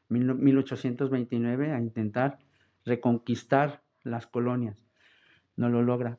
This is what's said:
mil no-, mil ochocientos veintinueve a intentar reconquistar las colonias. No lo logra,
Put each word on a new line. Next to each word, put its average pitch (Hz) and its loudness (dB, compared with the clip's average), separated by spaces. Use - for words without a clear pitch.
mil 123 2
no-, 131 2
mil 135 6
ochocientos 131 -2
veintinueve 123 -2
a 123 -2
intentar 117 -2
reconquistar 123 0
las 117 -6
colonias. 120 -4
No 120 0
lo 120 4
logra, 120 0